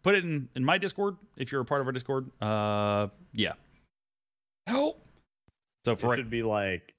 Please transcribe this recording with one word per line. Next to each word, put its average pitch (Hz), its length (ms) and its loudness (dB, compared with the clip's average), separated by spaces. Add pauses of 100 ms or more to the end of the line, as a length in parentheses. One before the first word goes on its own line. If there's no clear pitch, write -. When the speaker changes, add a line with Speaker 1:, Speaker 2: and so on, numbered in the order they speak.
Speaker 1:
Put 196 120 6
it 190 100 4
in, 151 300 -2
in 131 100 -2
my 160 140 4
Discord 196 380 -2 (220)
if 131 120 -6
you're 135 120 -2
a - 20 -2
part 143 160 0
of 131 60 -2
our 131 60 -2
Discord. 127 380 -4 (120)
Uh, 104 680 2 (240)
yeah. 101 220 -2 (1120)
Help. 277 360 0 (840)
So 117 100 2
for 117 100 -4
Speaker 2:
It - 40 4
Speaker 1:
right 120 80 2
Speaker 2:
should 117 120 -6
be 117 140 -2
like 101 540 -2